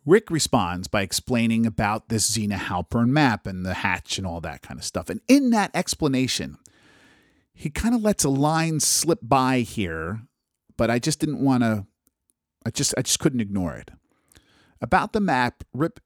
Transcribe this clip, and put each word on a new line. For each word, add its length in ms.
Rick 240
responds 580
by 140
explaining 640
about 440
this 220
Zena 260
Halpern 520
map 380
and 180
the 80
hatch 460
and 80
all 140
that 200
kind 180
of 60
stuff. 240
And 180
in 220
that 240
explanation, 840
he 200
kinda 260
lets 260
a 60
line 500
slip 440
by 380
here, 600
but 140
I 80
just 200
didn't 240
wanna, 440
I 60
just, 260
I 60
just 160
couldn't 240
ignore 320
it. 160
About 320
the 60
map, 440
Rip, 320